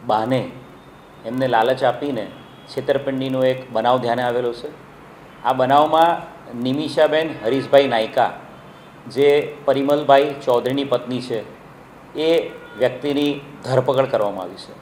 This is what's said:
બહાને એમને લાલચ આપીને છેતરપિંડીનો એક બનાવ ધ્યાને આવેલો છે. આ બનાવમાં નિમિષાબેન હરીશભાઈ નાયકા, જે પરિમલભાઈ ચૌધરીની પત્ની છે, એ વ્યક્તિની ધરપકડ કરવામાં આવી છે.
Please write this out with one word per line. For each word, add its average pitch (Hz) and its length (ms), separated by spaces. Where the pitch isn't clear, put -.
બહાને 113 440
એમને 127 220
લાલચ 123 360
આપીને 120 420
છેતરપિંડીનો 131 760
એક 127 280
બનાવ 120 260
ધ્યાને 120 240
આવેલો 120 300
છે. 120 160
આ 127 80
બનાવમાં 151 880
નિમિષાબેન 151 720
હરીશભાઈ 135 440
નાયકા, 110 440
જે 143 560
પરિમલભાઈ 139 680
ચૌધરીની 127 400
પત્ની 123 360
છે, 113 220
એ 160 320
વ્યક્તિની 143 640
ધરપકડ 131 420
કરવામાં 101 380
આવી 90 100
છે. - 280